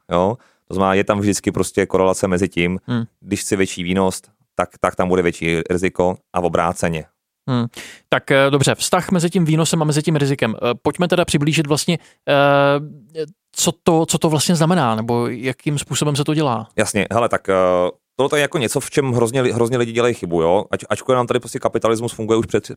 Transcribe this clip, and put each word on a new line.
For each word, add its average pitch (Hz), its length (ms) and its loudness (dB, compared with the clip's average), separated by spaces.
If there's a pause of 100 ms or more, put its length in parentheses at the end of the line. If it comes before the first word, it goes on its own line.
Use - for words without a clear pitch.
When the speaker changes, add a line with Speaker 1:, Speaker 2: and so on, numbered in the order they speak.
(120)
Speaker 1:
jo. 92 260 2 (300)
To 87 60 -10
znamená, 95 200 2
je 101 100 2
tam 104 160 0
vždycky 101 320 0
prostě 92 340 -2
korelace 95 420 0
mezi 90 220 0
tím, 87 380 -2
Speaker 2:
Hmm. 120 160 -4 (160)
Speaker 1:
když 95 220 -6
chci - 140 -2
větší 95 280 -2
výnos, 92 380 0 (340)
tak, 90 140 -2 (100)
tak 92 160 -2
tam 92 120 -2
bude 92 140 2
větší 82 380 -2 (100)
riziko 90 460 0 (180)
a 92 60 -2
obráceně. 85 680 -2 (440)
Speaker 2:
Hmm. 123 160 -2 (440)
Tak, - 220 -2
eh, 139 180 4
dobře, 135 260 2
vztah - 360 -2
mezi 175 180 0
tím 175 160 0
výnosem 160 360 2
a 151 40 0
mezi 151 160 0
tím 160 140 0
rizikem. 135 400 0
Eh, 120 260 -2
pojďme 170 260 0
teda 180 180 2
přiblížit 151 420 0
vlastně, 151 320 -2 (300)
eh, 143 40 4 (1200)
co - 200 -2 (120)
to, 165 220 4
co - 120 -2
to 165 120 0
vlastně 156 260 2
znamená, 156 400 2
nebo 120 320 -2
jakým 127 520 -6
způsobem 147 360 -2
se 143 80 -2
to 156 100 -2
dělá. 127 420 -2
Speaker 1:
Jasně, 104 360 0
hele, 113 180 2
tak, - 200 -2
eh, 98 40 2 (640)
tohle 139 240 0
je - 20 2
jako 143 160 -2
něco, 127 220 0
v - 100 -6
čem 135 220 0
hrozně 120 300 0
li-, 120 100 2
hrozně 117 260 0
lidi 120 140 -2
dělají 117 220 0
chybu, 85 280 -2
jo. 87 300 2
Ač-, - 180 -4
ačkoliv 127 280 0
nám 123 100 0
tady 123 120 0
prostě 123 200 -8
kapitalismus 113 540 -2
funguje 113 240 0
už 113 80 0
před, 104 180 -2 (140)